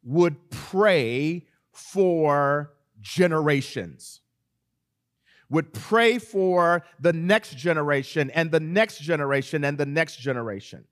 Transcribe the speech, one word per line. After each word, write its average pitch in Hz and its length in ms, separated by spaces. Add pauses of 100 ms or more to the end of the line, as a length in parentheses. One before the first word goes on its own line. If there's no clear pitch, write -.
would 156 460
pray 160 960 (260)
for 147 1000 (260)
generations, 143 1200 (1300)
would 151 220
pray 233 460
for 180 680 (160)
the 170 140
next 175 420
generation 147 760
and 160 200
the 160 80
next 185 400
generation 147 640
and 143 140
the 143 80
next 147 320
generation. 113 760